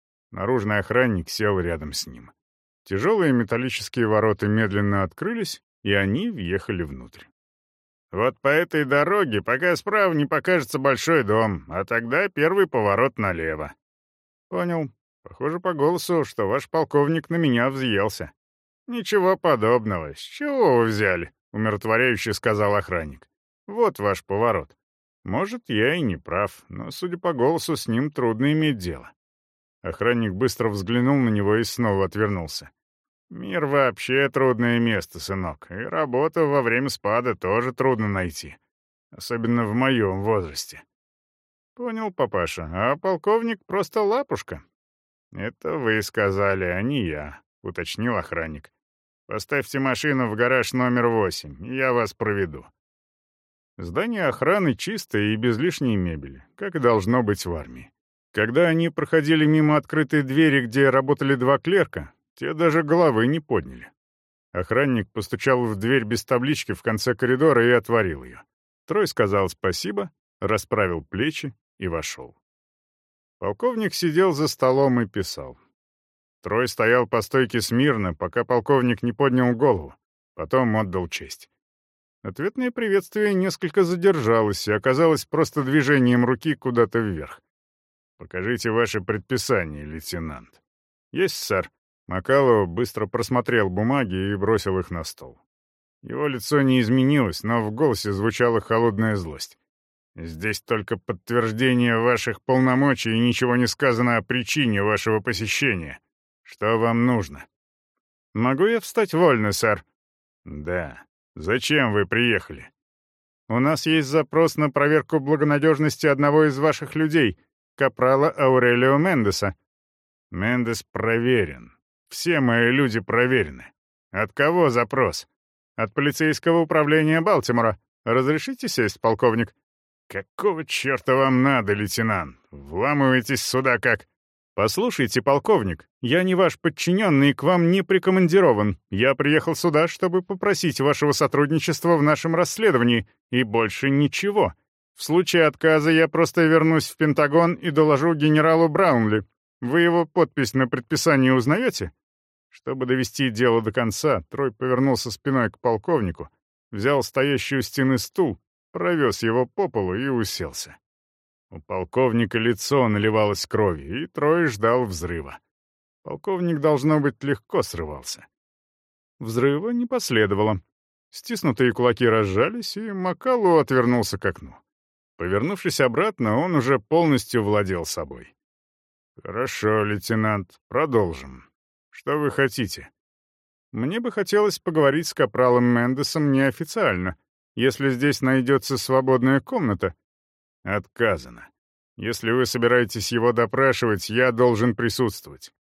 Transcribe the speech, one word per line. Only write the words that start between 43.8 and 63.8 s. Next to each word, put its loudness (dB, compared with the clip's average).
лапушка?» -4
«Это -8
вы 0
сказали, 0
а -2
не -2
я», -10
уточнил -6
охранник. -8
«Поставьте -6
машину 0
в -6
гараж 2
номер 2
восемь, -4
я 0
вас -2
проведу». -4
Здание -4
охраны 0
чистое -4
и -2
без 0
лишней -2
мебели, -6
как -8
и -4
должно 2
быть -2
в -6
армии. -14
Когда 2
они 0
проходили 2
мимо 4
открытой 0
двери, 2
где 2
работали 2
два 2
клерка, -2
те -6
даже 0
головы 2
не 0
подняли. -6